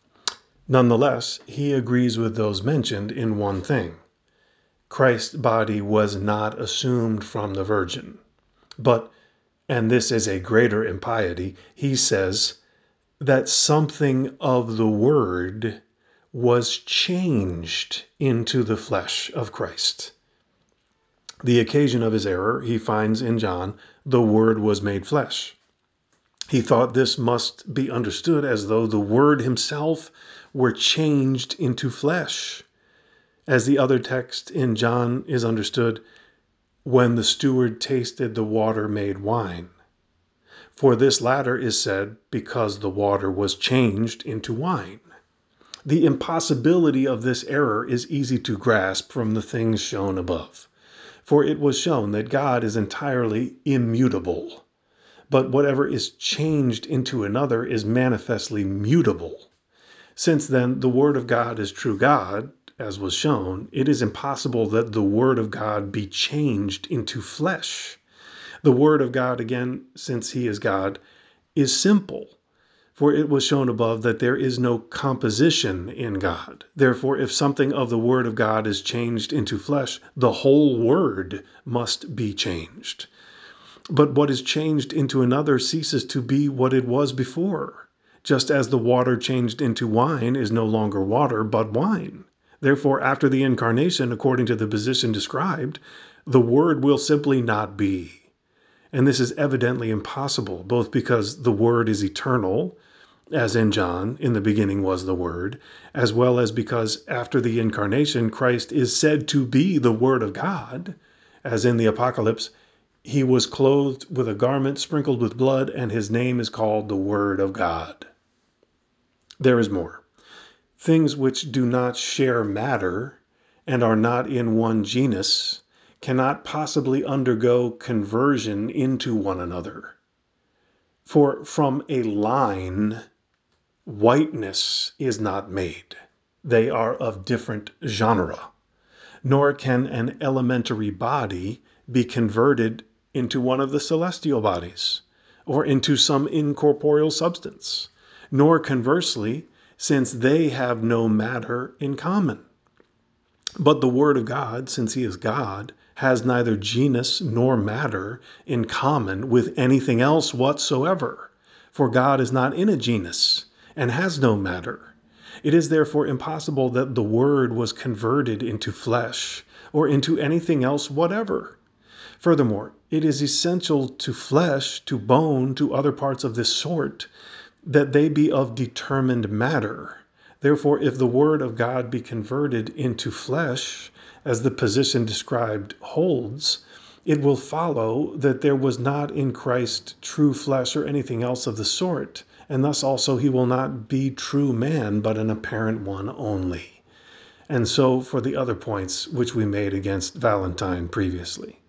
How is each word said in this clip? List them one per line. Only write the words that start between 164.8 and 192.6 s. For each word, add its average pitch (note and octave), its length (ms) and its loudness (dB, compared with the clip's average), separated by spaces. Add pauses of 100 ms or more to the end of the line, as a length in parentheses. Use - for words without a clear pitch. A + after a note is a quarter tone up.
It D3 100 0
is D#3 160 4
therefore D3+ 380 2
impossible C#3 640 -2
that C3 240 -2
the A#2 80 0
Word B2 500 2
was A2+ 200 -2
converted A#2 720 -2
into A2 280 -6
flesh - 720 -4 (280)
or D3+ 160 4
into D3 300 2
anything D#3+ 440 0
else C#3+ 280 0
whatever. F3 640 -2 (640)
Furthermore, B2 540 2 (180)
it D#3 140 2
is C#3+ 180 2
essential D3+ 640 0
to - 240 -8
flesh, C#3 720 0
to C3 140 -4
bone, C3 580 2
to D3 180 0
other C#3 180 2
parts C#3 300 -4
of A#2 120 -4
this A2+ 160 -2
sort, D3 580 -4 (580)
that C#3 260 4
they D3 160 6
be D3 240 2
of C3 220 0
determined B2+ 760 -2
matter. A2 720 -2 (420)
Therefore, C#3+ 400 4
if C3+ 160 0
the B2+ 100 2
Word D3 360 4
of A#2 140 -6
God A#2+ 340 -2
be B2 100 -4
converted A#2 720 -4
into A#2+ 400 -4
flesh, C3+ 840 -6 (320)
as A#2 180 -2
the B2+ 80 0
position B2 540 0
described A2 760 -6
holds, D3+ 800 -4 (480)
it D3+ 140 2
will C#3 160 4
follow C3+ 800 -4
that C3+ 240 0
there C#3 160 4
was C3 220 0
not C#3 320 -2
in C3+ 220 -2
Christ - 720 -4
true D3 320 2
flesh C3 420 -2
or D3 80 -2
anything C3+ 380 -4
else B2 240 -4
of A2+ 100 -4
the G#2+ 80 -4
sort, - 580 -4 (260)
and C3+ 160 0